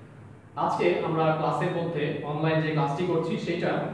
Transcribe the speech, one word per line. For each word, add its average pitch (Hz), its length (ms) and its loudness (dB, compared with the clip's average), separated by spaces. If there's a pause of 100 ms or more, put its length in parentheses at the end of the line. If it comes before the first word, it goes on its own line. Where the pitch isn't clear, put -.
(560)
আজকে 170 400 2 (100)
আমরা 160 340 2
ক্লাসের 170 440 0
মধ্যে 151 400 -2
অনলাইন 156 380 0
যে 156 100 0
ক্লাসটি 165 340 0
করছি, 165 320 0
সেটা - 420 -2 (140)